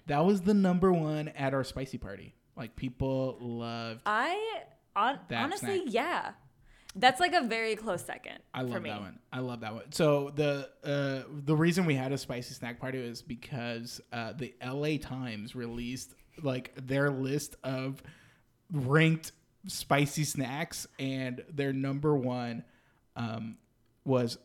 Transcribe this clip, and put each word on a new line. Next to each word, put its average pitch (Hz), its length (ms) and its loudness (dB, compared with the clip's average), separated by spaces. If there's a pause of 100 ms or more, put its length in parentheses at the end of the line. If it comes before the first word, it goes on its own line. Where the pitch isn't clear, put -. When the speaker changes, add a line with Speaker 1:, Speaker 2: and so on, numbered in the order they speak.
Speaker 1:
That 147 180 4
was 196 180 6
the 208 120 6
number 185 380 6
one 151 360 2
at 139 260 0
our 135 100 2
spicy - 340 -6
party. 98 360 -12 (220)
Like, 113 180 -10
people 131 640 -2
loved 117 680 -6
Speaker 2:
I, 359 560 -2 (340)
hon-, 247 320 2
Speaker 1:
that 117 160 0
Speaker 2:
honestly, 381 380 -2
Speaker 1:
snack. 247 120 -2
Speaker 2:
yeah. 262 380 -2 (640)
That's, 254 240 4
like, 349 140 4
a 339 80 4
very 220 340 0
close 214 280 -4
second - 340 -12 (140)
Speaker 1:
I 131 100 -6
love 123 100 -4
Speaker 2:
for 117 80 -4
me. - 100 -8
Speaker 1:
that 104 100 -6
one. 95 180 -12 (120)
I 139 100 -8
love 123 200 -6
that 110 140 -8
one. 113 180 -12
So 143 420 4
the, 143 340 0 (140)
uh, 139 460 -2 (160)
the 156 100 4
reason 170 300 6
we 156 100 4
had 131 180 0
a 139 60 0
spicy 123 360 -8
snack 120 260 -10
party 131 260 -6
was 117 160 -10
because, 120 800 -8 (100)
uh, 113 220 -6
the - 280 -8
L 135 260 -4
A 156 120 2
Times 113 560 -6
released, 120 600 -6 (280)
like, 131 320 -2
their 139 360 2
list 135 520 -2
of 131 400 -4 (680)
ranked 160 600 4 (340)
spicy 147 580 2
snacks, 139 640 -4 (100)
and 131 540 -4
their 139 200 0
number 139 440 2
one, 123 480 -2 (520)
um, 113 420 -6 (460)
was 123 400 2